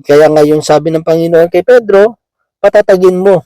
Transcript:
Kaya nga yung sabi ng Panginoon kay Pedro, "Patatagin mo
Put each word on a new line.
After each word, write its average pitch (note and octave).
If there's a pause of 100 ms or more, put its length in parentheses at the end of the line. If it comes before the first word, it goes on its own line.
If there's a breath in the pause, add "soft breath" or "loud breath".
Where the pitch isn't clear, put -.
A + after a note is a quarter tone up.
Kaya D3+
nga D3+
yung D3+
sabi D3+
ng D#3+
Panginoon E3
kay F3+
Pedro, G#3+ (400)
"Patatagin F3+
mo F#3